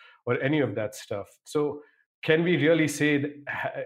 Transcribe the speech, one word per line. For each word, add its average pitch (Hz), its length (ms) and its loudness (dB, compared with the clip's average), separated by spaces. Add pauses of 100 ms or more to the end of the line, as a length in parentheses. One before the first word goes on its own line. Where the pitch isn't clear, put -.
(260)
or 123 160 0
any 143 200 2
of 110 140 -2
that - 200 -6
stuff. 101 320 -10 (160)
So 147 380 -4 (420)
can 160 200 4
we 170 140 2
really 156 300 4
say 147 320 2
that 143 120 -4 (160)
ha-, - 380 -8